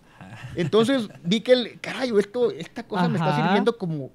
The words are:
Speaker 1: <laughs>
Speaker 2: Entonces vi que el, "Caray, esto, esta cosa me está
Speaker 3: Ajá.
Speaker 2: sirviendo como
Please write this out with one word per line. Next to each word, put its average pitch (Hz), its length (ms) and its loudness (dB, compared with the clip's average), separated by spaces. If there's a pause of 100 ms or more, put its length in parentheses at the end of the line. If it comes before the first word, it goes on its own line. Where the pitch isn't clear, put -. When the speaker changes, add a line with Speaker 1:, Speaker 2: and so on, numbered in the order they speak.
(200)
Speaker 1:
<laughs> 104 360 -16
Speaker 2:
Entonces 214 520 2 (160)
vi 196 160 0
que 247 120 4
el, 214 280 0
"Caray, 233 380 -6
esto, 226 340 2
esta 170 320 -12
cosa 180 240 0
me 180 100 0
está 156 120 0
Speaker 3:
Ajá. 147 160 2
Speaker 2:
sirviendo 226 300 2
como 156 380 -6